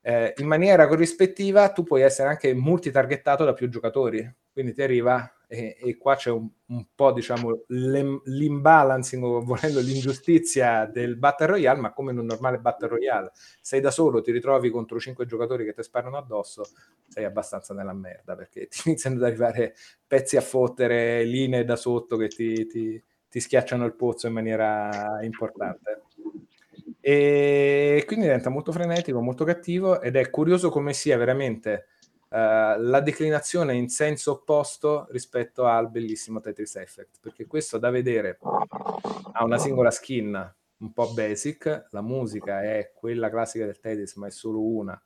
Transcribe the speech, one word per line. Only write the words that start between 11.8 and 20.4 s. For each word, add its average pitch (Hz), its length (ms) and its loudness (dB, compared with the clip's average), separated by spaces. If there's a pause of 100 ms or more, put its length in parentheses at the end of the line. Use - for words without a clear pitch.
ma 110 120 -6
come 135 200 -6
in 123 60 -4
un 117 80 -6
normale 123 320 -2
Battle 117 300 -2
Royale, 117 440 -2 (280)
sei 135 200 -2
da 135 100 2
solo, 131 320 2
ti - 80 -2
ritrovi 123 400 2
contro 117 300 -6
cinque 123 260 -10
giocatori 117 380 -4
che 107 100 -8
ti 117 80 -12
sparano 127 340 -8
addosso, 110 460 -8 (460)
sei 110 160 -8
abbastanza 101 500 -8
nella 98 180 -10
merda, 92 440 -14
perché 95 300 -14
<laughs> - 40 -20
ti - 160 -14
iniziano 135 300 -2
ad 123 80 0
arrivare 117 500 0 (320)
pezzi 135 300 2
a 127 40 6